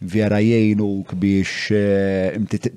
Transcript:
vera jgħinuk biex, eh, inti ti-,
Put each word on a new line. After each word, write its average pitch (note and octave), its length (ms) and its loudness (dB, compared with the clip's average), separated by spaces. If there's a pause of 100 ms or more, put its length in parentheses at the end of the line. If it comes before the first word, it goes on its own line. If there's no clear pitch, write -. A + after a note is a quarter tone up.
vera G#2 360 0
jgħinuk G#2+ 760 0
biex, G2 580 0
eh, G2 640 0
inti G#2 240 -4
ti-, - 160 -4